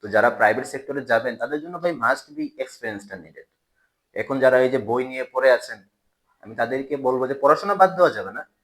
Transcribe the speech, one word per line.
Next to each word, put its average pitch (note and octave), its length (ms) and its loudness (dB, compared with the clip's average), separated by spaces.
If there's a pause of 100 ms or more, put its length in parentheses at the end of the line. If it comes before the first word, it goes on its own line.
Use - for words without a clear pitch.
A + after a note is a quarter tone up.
তো G#2 60 -14
যারা G#2 220 4
প্রাইভেট A#2+ 360 0
সেক্টরে C#3 400 -8
যাবেন, A#2 320 0
তাদের C3+ 240 -6
জন্য E3+ 180 -12
ভাই F3 120 -2
must C3+ 460 -4
be D3+ 200 -6
এক্সপেরিয়েন্সটা G#2 580 -10
নিডেড। D#2+ 300 -20 (680)
এখন C3+ 260 -4
যারা B2+ 200 6
এই B2+ 100 4
যে C3+ 80 0
বই A#2+ 300 -2
নিয়ে C3 160 -8
পড়ে B2+ 280 2
আছেন, A#2 320 0 (580)
আমি G#2+ 140 -18
তাদেরকে C3 420 -4
বলবো B2+ 300 0
যে C3+ 60 -4
পড়াশোনা D#3 420 2
বাদ F#3 200 4
দেওয়া E3+ 140 4
যাবে G2+ 240 -10
না - 160 -14 (140)